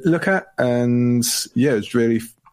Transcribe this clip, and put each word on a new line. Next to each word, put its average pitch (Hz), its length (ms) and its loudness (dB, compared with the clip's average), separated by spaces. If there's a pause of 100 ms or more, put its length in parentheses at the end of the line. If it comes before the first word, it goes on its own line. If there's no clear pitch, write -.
look 165 240 0
at, 190 180 0 (120)
and 120 640 2 (300)
yeah, 135 180 2
it's 104 220 -4
really, 117 260 2 (320)